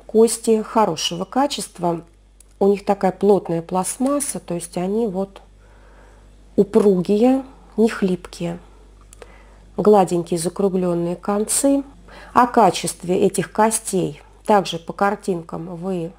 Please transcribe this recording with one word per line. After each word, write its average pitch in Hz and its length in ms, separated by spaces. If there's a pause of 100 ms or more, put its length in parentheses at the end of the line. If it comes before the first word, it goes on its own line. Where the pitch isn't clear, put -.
кости 220 560
хорошего 185 640
качества. 175 760 (580)
У 196 80
них 202 180
такая 196 280
плотная 180 480
пластмасса, 247 800
то - 140
есть 175 240
они 208 300
вот 190 340 (1160)
упругие, 208 840 (340)
не 220 100
хлипкие. 180 720 (1160)
Гладенькие 180 600
закруглённые 180 800
концы. 214 680 (500)
О 247 140
качестве 180 720
этих - 360
костей 190 680 (240)
также 185 320
по 165 140
картинкам 180 840
вы 180 420